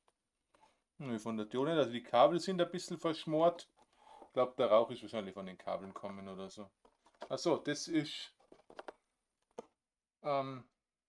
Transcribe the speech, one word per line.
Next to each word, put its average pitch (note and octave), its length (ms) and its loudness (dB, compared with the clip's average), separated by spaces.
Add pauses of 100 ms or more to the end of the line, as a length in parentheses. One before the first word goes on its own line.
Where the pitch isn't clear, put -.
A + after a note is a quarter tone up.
(1000)
Nee, B2 200 -6
von A2+ 180 -6
der G#2+ 100 -4
Diode, C3 260 -2
also C#3 180 2
die A#2 120 -6
Kabel D3+ 360 6
sind F#3 220 -2
ein E3+ 100 0
bisschen F3 280 -8
verschmort. D#3+ 720 2 (580)
Ich - 60 -20
glaub, B2+ 240 0
der A#2+ 140 2
Rauch A2+ 200 6
ist A2+ 120 -10
wahrscheinlich G2+ 320 -6
von F#2+ 120 -10
den F#2 120 -14
Kabeln F#2+ 340 -6
kommen G2 360 -12
oder F#2+ 220 -10
so. G#2 200 -14 (580)
Ach C3+ 100 -4
so, D#3 180 2
das - 320 -4
ist, D#3 440 -2 (1900)
ähm, C3+ 420 -2 (440)